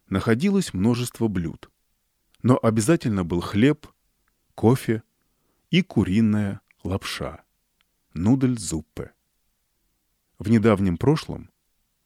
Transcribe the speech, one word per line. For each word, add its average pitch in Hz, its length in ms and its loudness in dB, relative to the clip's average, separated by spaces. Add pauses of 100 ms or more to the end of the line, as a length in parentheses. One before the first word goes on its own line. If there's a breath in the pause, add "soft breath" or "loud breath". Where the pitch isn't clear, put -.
находилось 131 680 0
множество 117 540 -2
блюд, 90 420 -6 (720)
но 127 200 4
обязательно 110 640 0
был 87 180 -2
хлеб, 107 460 0 (680)
кофе 110 480 2 (680)
и 180 120 2
куриная 104 800 0 (220)
лапша, 85 600 -8 (680)
нудельзуппе. 107 1000 -2 (1300)
В 92 100 -4
недавнем 101 480 2
прошлом - 540 -2 (540)